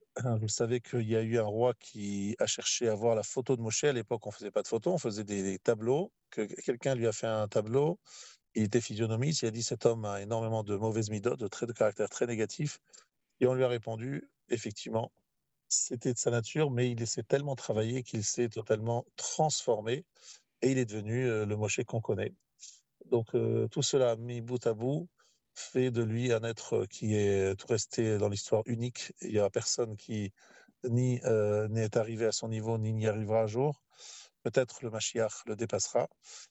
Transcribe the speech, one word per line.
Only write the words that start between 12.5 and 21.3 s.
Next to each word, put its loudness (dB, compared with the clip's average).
Et 8
on 6
lui 2
a 4
répondu, « -4
Effectivement, -2
c'était 0
de -10
sa 2
nature, 0
mais 2
il -2
s'est -4
tellement 0
travaillé 0
qu'il -4
s'est 0
totalement -2
transformé 0
et 4
il 2
est 2
devenu, -2
euh, 0